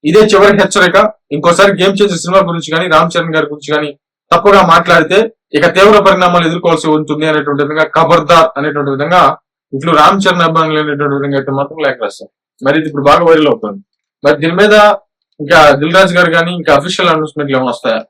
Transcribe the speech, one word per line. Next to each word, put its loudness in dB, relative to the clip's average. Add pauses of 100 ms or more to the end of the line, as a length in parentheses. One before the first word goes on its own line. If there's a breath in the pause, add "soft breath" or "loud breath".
ఇదే 2
చివరి 4
హెచ్చరిక. 0 (200)
ఇంకోసారి 2
గేమ్ 0
చేంజర్ 0
సినిమా 0
గురించి -8
కానీ, -4
రామ్ 2
చరణ్ -6
గారి -2
గురించి -8
కానీ -6 (340)
తప్పుగా 4
మాట్లాడితే 2 (240)
ఇక 0
తీవ్ర 4
పరిణామాలు 2
ఎదుర్కోవాల్సి -2
ఉంటుంది -2
అనేటువంటి -2
విధంగా, -2
ఖబర్దార్ 0
అనేటువంటి -4
విధంగా 0 (360)
ఇట్లు -4
రామ్ 2
చరణ్ -2
అభిమానులు -2
అనేటువంటి -4
విధంగా -4
అయితే -6
మాత్రం -6
లేఖ -4
రాశారు. -12 (340)
మరి 0
ఇది -4
ఇప్పుడు -8
బాగా 2
వైరల్ 4
అవుతుంది. -6 (420)
మరి 2
దీని -4
మీద 2 (680)
ఇంకా 4
దిల్ -2
రాజు 2
గారు 2
కానీ -2
ఇంకా 0
అఫీషియల్ -2
అనౌన్స్‌మెంట్లు -4
ఏమైనా -2
వస్తాయా? -6